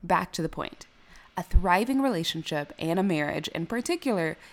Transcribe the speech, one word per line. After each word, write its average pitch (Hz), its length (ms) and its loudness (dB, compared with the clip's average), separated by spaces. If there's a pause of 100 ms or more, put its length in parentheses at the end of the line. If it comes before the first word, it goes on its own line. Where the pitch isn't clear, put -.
back 180 300 -2
to 165 100 -4
the 160 40 -2
point. - 380 -10 (500)
A 175 80 -6
thriving 202 580 4
relationship 165 760 -2
and 165 220 0
a 185 40 2
marriage 160 460 0
in 170 160 -4
particular 233 720 -2 (160)